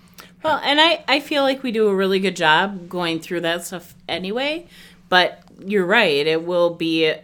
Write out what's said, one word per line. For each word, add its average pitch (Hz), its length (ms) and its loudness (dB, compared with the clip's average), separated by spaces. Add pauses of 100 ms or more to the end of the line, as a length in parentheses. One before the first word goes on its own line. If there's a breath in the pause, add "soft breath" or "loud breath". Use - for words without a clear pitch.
(420 loud breath)
Well, 311 200 0
and 277 180 0
I, 320 280 2
I 285 120 2
feel 285 220 -2
like 269 200 0
we 247 100 -4
do 220 160 2
a 196 60 2
really 190 260 0
good 190 160 -2
job 175 540 2
going 170 300 -4
through 170 220 -6
that 170 220 -4
stuff - 300 -14 (140)
anyway, 247 580 -6 (420 loud breath)
but 180 340 2 (220)
you're 196 220 0
right. 170 400 4
It 160 180 0
will 175 300 2
be, 160 380 0 (120)